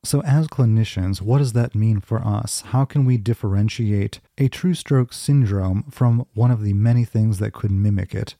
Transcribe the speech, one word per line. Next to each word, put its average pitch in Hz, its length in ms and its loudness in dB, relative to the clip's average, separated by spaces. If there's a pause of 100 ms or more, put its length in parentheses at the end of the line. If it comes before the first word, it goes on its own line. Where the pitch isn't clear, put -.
So - 160 -2
as 151 260 2
clinicians, 110 720 0
what 113 200 0
does 135 120 0
that 117 240 -2
mean 107 240 2
for 113 260 -4
us? 110 420 -4
How 135 180 0
can 143 180 0
we 127 140 2
differentiate 104 1040 -2 (160)
a 139 100 0
true 180 260 -2
stroke 131 380 0
syndrome 101 800 0
from 120 420 0
one 117 160 2
of 110 140 0
the 101 100 0
many 117 300 4
things 110 360 0
that 107 120 -2
could - 200 -4
mimic 98 440 0
it? 101 240 -6